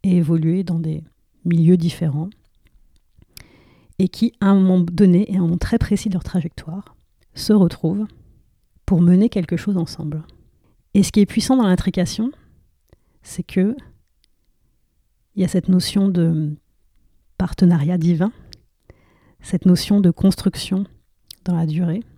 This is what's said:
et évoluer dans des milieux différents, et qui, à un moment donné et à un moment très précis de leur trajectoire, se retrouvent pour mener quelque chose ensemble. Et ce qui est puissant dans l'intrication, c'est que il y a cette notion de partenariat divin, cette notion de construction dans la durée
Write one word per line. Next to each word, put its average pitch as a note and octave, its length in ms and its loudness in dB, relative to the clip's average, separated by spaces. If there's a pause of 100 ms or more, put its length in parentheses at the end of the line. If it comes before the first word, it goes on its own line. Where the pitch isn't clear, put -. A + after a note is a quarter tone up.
et F3+ 140 2
évoluer E3 460 0
dans E3+ 160 -4
des D#3 240 -8 (420)
milieux E3+ 320 4
différents, E3 520 -4 (1700)
et F#3+ 100 0
qui, - 300 -4
à G3 80 0
un G3 80 4
moment F#3 240 4
donné F3 520 2
et F#3+ 40 -4
à F#3 40 0
un F3+ 40 0
moment E3+ 140 0
très - 200 -2
précis G#3 320 -2
de F#3 40 -4
leur F3+ 100 -4
trajectoire, E3+ 720 -8 (400)
se - 180 -2
retrouvent F#3+ 540 0 (760)
pour F3 160 2
mener F3+ 280 6
quelque F3 280 -4
chose G3 200 -4
ensemble. D#3 460 -8 (680)
Et G3+ 100 4
ce - 80 -2
qui - 80 2
est G3+ 60 6
puissant C4 320 0
dans A3+ 100 2
l'intrication, F#3+ 640 -2 (920)
c'est - 220 -12
que G3+ 320 -2 (1600)
il G3 60 -2
y F3+ 40 2
a - 20 -2
cette - 220 -2
notion G3 400 0
de D#3+ 460 0 (840)
partenariat E3+ 580 2
divin, F3 340 0 (1120)
cette - 240 -6
notion F#3+ 340 2
de F3+ 120 4
construction - 720 -2 (580)
dans F3+ 120 -2
la E3 100 0
durée E3+ 380 -4 (140)